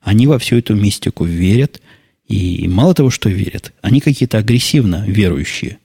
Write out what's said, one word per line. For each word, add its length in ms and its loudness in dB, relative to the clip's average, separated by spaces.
они 240 2
во 120 2
всю 180 -2
эту 180 0
мистику 500 -2
верят. 560 0
И 400 -2
мало 260 2
того, 140 2
что 220 -2
верят, 500 -6
они 200 2
какие-то 360 0
агрессивно 680 0
верующие. 800 -2